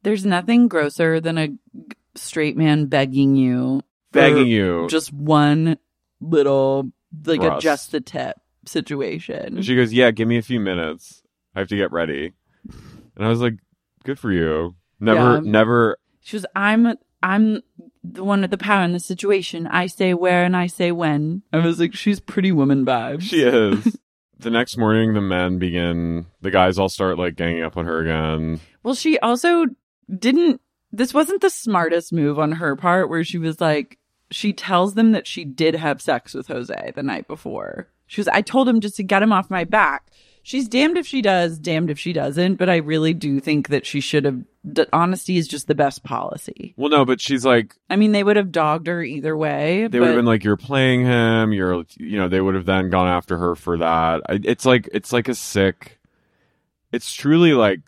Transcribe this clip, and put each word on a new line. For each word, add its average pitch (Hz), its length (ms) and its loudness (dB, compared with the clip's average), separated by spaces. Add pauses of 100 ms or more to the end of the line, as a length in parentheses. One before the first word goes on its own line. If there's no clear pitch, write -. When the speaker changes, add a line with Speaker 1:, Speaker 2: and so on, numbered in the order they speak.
Speaker 1:
There's 202 220 -2
nothing 208 440 4
grosser 160 520 0
than 165 180 -4
a 156 100 0
g-, 143 80 -10 (580)
straight - 420 -4
man 151 300 2
begging 139 500 2
you 127 460 0 (300)
for 143 80 4
Speaker 2:
Begging 139 260 4
you. 92 420 2
Speaker 1:
just 156 240 -4
one 147 640 2 (440)
little, 139 720 0 (360)
like, 160 160 0
Speaker 2:
Thrust. 156 220 0
Speaker 1:
adjust 147 280 -2
the 151 80 -4
tip - 360 -10 (440)
situation. - 760 -8
Speaker 2:
And 190 80 -6
she 127 120 0
goes, 120 160 2
"Yeah, 120 180 6
give 113 180 -2
me 117 100 2
a 110 40 -2
few 120 180 -4
minutes. 85 600 -6 (320)
I 95 60 -6
have 95 80 -4
to 104 80 -4
get 98 160 0
ready." 80 400 -4 (840)
And 101 80 -6
I 113 40 0
was 117 120 0
like, 120 140 -2 (500)
"Good 139 140 -6
for 107 140 -4
you." 82 420 -2 (260)
Never, 113 340 6
Speaker 1:
Yeah. 151 60 2 (100)
Speaker 2:
never. 110 480 4 (220)
Speaker 1:
She - 160 -12
goes, 185 180 -8
"I'm, 220 400 2 (280)
I'm 208 400 0 (420)
the 175 200 -14
one 196 180 2
with 180 80 -2
the 196 80 -4
power 196 260 2
in 175 80 0
the 175 80 -4
situation. 180 680 -4
I 180 200 -2
say 185 280 0
where 180 300 2
and 180 120 0
I 175 120 0
say 175 240 -2
when." 160 500 -2 (100)
I 160 60 0
was 165 220 0
like, 170 140 0
"She's - 260 -2
Pretty 190 320 -2
Woman 139 320 2
vibes." 131 380 -2
Speaker 2:
She 175 200 0
is. 113 600 4
Speaker 1:
<laughs> - 40 -20 (320)
Speaker 2:
The 117 120 -8
next 117 260 -2
morning, 110 380 2
the 104 80 0
men 90 360 0
begin, 85 680 -2 (160)
the 95 80 -4
guys 92 280 4
all 95 120 0
start, 92 260 -2
like, 87 200 -4
ganging 85 260 -4
up 82 160 -8
on 85 80 -4
her 82 140 -2
again. 80 600 -2 (220)
Speaker 1:
Well, 262 120 -4
she 311 260 0
also 330 440 2 (500)
didn't, 262 460 2 (320)
this 240 220 -4
wasn't 311 260 0
the 392 80 2
smartest 170 640 -2
move 147 260 0
on 156 140 0
her 160 240 -2
part 180 320 2
where 160 160 -2
she 175 140 -8
was 160 240 -4
like, 151 340 -2 (340)
she - 220 -4
tells 190 400 0
them 226 200 4
that 202 140 -2
she - 200 -12
did 156 300 0
have 151 260 -4
sex - 320 -4
with 131 140 -12
Jose 123 460 -10
the 143 80 -10
night 113 240 -8
before. - 600 -12 (180)
She - 140 -8
was, 196 80 -2
"I 208 140 4
told 262 260 2
him 233 120 4
just 202 160 -8
to 208 60 -8
get 196 200 2
him 220 100 4
off 196 160 0
my 180 160 -4
back." 170 460 0 (320)
She's 254 260 -6
damned 294 280 0
if 330 120 -4
she 269 140 -4
does, 175 360 0
damned 160 320 -2
if 147 80 -6
she 175 140 -6
doesn't, 160 420 0
but 185 140 0
I 175 80 4
really 156 380 0
do 143 260 -2
think 151 300 0
that 143 140 0
she - 140 -6
should 143 260 0
have, 131 200 -2 (180)
that - 300 0
honesty 180 460 0
is 156 100 -2
just - 180 -10
the 151 80 0
best 143 300 -2
policy. - 720 -10
Speaker 2:
Well, 143 120 -2
no, 147 160 4
but 123 160 0
she's 131 240 -2
like, 120 300 2 (160)
Speaker 1:
I 190 60 2
mean, 214 160 4
they 202 100 2
would 208 140 4
have 196 160 0
dogged 156 340 0
her 170 160 -4
either 151 340 -6
way, 156 520 -2
Speaker 2:
they 123 100 0
would 120 80 4
have 120 80 4
Speaker 1:
but 120 60 2
Speaker 2:
been 120 40 2
like, 110 200 2
"You're 104 120 2
playing 131 480 0
him," 113 480 2
you're, 90 300 0 (160)
you 87 180 -8
know, 92 120 0
they 95 120 2
would 95 140 0
have 92 100 -4
then 95 260 0
gone 92 180 2
after 87 300 -2
her 87 180 -2
for 85 220 -4
that. 82 500 0
I, 98 160 -2
it's - 200 -2
like, 127 280 2
it's 104 200 -6
like 120 160 -2
a 123 60 -4
sick, - 640 -2 (920)
it's 117 200 -6
truly 160 400 4
like 104 360 2